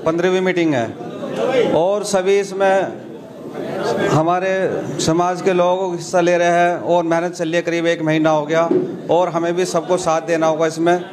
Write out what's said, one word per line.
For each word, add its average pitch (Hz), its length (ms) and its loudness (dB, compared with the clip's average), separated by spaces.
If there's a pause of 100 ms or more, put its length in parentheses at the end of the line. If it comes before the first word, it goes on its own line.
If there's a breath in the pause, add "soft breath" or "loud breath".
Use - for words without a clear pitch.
पन्द्रहवीं 175 380 0
मीटिंग 175 320 0
है - 1000 -2
और 190 320 0
सभी 196 340 2
इसमें 190 360 0 (1300)
हमारे 175 420 2 (500)
समाज 175 400 2
के 190 120 2
लोग 180 280 2 (100)
हिस्सा 175 300 -2
ले 175 160 4
रहे 175 120 2
हैं 175 280 2
और 165 280 2
मेहनत 165 280 0
चल 180 120 -6
रही 160 100 -2
है, 170 60 2
करीब 170 260 -2
एक 165 160 0
महीना 156 280 2
हो 151 140 2
गया 165 240 0 (420)
और 170 180 2
हमें 170 260 -2
भी 180 120 0
सबको 175 320 0
साथ 165 240 0
देना 160 240 0
होगा 160 200 2
इसमें। 165 300 0 (160)